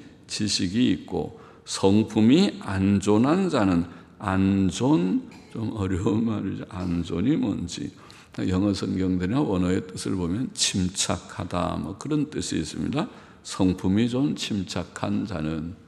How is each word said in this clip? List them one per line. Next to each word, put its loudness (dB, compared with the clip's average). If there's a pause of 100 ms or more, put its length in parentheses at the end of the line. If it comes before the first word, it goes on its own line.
(280)
지식이 0
있고, -4 (260)
성품이 4
안존한 4
자는, 4 (340)
안존, 2 (220)
좀 -6
어려운 0
말이죠. -4
안존이 -2
뭔지. -4 (560)
영어 2
성경들이나 -2
원어의 0
뜻을 -6
보면 -4
침착하다, -2
뭐 -8
그런 -2
뜻이 -4
있습니다. -4 (360)
성품이 0
좀 0
침착한 -4
자는, -6 (120)